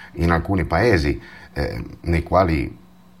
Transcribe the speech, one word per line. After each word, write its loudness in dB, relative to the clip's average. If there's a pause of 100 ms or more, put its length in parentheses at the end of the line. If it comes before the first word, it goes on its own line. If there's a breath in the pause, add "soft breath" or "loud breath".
(140 loud breath)
in 2
alcuni 0
paesi, 2 (300 loud breath)
eh, -6 (180)
nei 0
quali 0 (400)